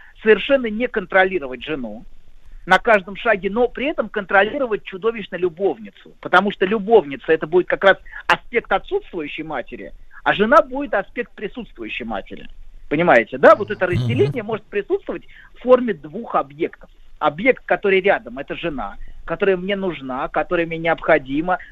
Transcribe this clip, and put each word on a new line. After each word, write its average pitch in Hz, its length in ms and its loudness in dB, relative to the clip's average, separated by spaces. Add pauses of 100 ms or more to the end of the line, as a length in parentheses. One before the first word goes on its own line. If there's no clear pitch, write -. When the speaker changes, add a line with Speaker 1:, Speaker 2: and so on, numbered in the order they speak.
(240)
Speaker 1:
совершенно 226 440 4
не 220 200 -2
контролировать 180 760 0
жену 120 420 -8 (600)
на 185 140 4
каждом 202 360 2
шаге, 202 340 0
но 233 180 2
при 247 200 -6
этом 277 220 -4
контролировать 214 720 0
чудовищно 196 520 -6
любовницу. 180 840 -4
Потому 196 300 2
что - 140 0
любовница — 190 680 2
это 160 160 2
будет 180 200 2
как 185 160 -2
раз 190 140 6 (300)
аспект 214 440 -2
отсутствующей 190 720 -4
матери, 127 500 -10 (300)
а 147 100 2
жена 226 280 6
будет 277 320 -8
аспект 208 400 -6
присутствующей 127 720 -10
матери. 98 420 -10 (420)
Понимаете, 143 480 4
да? 269 180 8
Вот - 160 -4
это 190 140 0
разделение 175 580 0
Speaker 2:
Мгм. 208 40 -8
Speaker 1:
может 220 180 -6
присутствовать 202 580 -4 (320)
в - 80 -20
форме 247 300 6
двух 160 420 -10
объектов. 143 540 -4 (300)
Объект, 156 460 2
который 190 360 2
рядом, 127 380 0
это 143 160 -8
жена, 131 420 -8 (280)
которая 190 320 0
мне 190 180 -4
нужна, 147 520 -6
которая 165 380 -2
мне 165 120 -8
необходима, 160 800 0 (140)